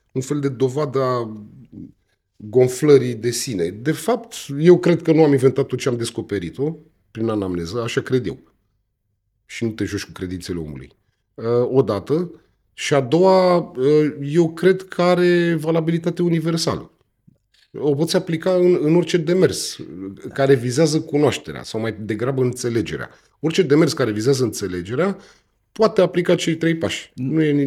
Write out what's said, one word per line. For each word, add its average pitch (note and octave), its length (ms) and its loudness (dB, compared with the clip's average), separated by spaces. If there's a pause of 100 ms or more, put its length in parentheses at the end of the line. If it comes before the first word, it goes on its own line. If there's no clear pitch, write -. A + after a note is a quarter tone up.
(120)
un C3 100 -4
fel D3 180 -4
de C#3 100 -2
dovadă C3 520 -2
a A#2 420 -4 (920)
gonflării B2+ 800 4
de A#2 160 -4
sine. F2+ 380 -4
De B2 220 -6
fapt, A#3+ 420 -4 (260)
eu E3+ 200 8
cred F3 220 2
că E3 100 0
nu D#3 120 6
am D3+ 80 4
inventat C3+ 340 2
tot B2 140 -6
ce C#3 100 -2
am A#2+ 80 -2
descoperit-o A2+ 760 -6 (360)
prin A2+ 180 -4
anamneză, F#2 520 -4
așa A#2 200 -4
cred B2+ 240 -2
eu. E2+ 140 -8 (1040)
Și - 180 -10
nu A2+ 60 -2
te G#2+ 140 -6
joci G2 220 -6
cu - 60 -20
credințele F2+ 480 -8
omului. C#2+ 320 -14 (420)
Uh, - 120 -12 (260)
odată. A#2+ 600 0 (420)
Și - 200 -4
a C#3 80 4
doua, F3+ 560 4
uh, D3 640 2
eu D#3+ 320 0
cred F#3 300 2
că - 180 -6
are F3 540 4
valabilitate E3 680 -2
universală. E3 680 -2 (880)
O C#3+ 160 2
poți D#3+ 200 -2
aplica F3 380 -2
în, F3+ 280 4
în D#3 140 4
orice F3 220 2
demers, E3 600 0
uh, - 100 -16 (460)
care C#3 220 4
vizează C#3 460 0
cunoașterea A#2 600 -2
sau - 160 -8
mai A2 200 -6
degrabă A2+ 420 -4
înțelegerea. A#2 680 -4 (300)
Orice E3 220 0
demers D3+ 320 4
care A#2 180 -2
vizează B2 320 0
înțelegerea G#2+ 760 -4 (540)
poate - 300 2
aplica F3+ 340 2
cei E3+ 200 -2
trei E3 220 0
pași. - 380 -6
Nu D3 280 -2
e D3+ 80 2
ni-, C#3+ 160 2